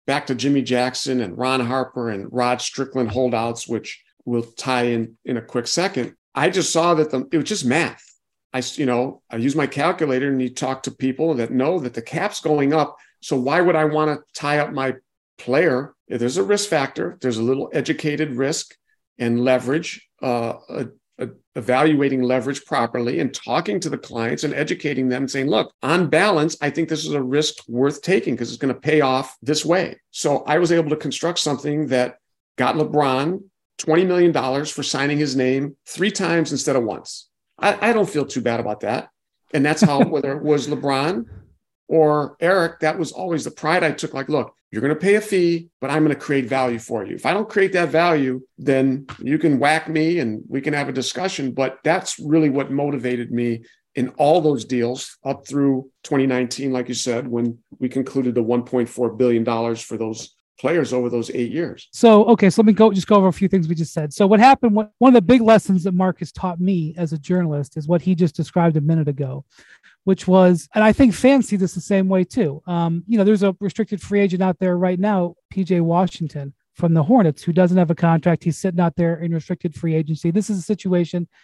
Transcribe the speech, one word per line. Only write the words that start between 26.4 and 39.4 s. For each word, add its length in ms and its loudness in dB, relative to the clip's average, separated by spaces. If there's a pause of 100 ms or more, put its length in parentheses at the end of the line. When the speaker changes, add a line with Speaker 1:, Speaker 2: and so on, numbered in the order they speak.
Speaker 1:
I 100 0
think 180 -4
this 160 -4
is 80 -6
a 100 -2
risk 440 -4
worth 360 -2
taking 340 0
'cause 140 -6
it's 80 -14
gonna 160 -2
pay 260 2
off 420 0
this 220 -2
way." 320 -2 (140)
So 360 -2
I 120 2
was 120 2
able 200 2
to 60 0
construct 440 -4
something 480 -4
that 300 -2 (380)
got 200 0
LeBron 640 0 (360)
twenty 260 2
million 280 4
dollars 380 -2
for 120 -8
signing 360 -2
his 160 -2
name 420 0 (100)
three 240 -2
times 420 -2
instead 240 -2
of 80 2
once. 440 -10 (300)
I, 320 0
I 20 0
don't 160 0
feel 180 -4
too 160 -6
bad 180 0
about 200 -6
that. 280 -4 (460)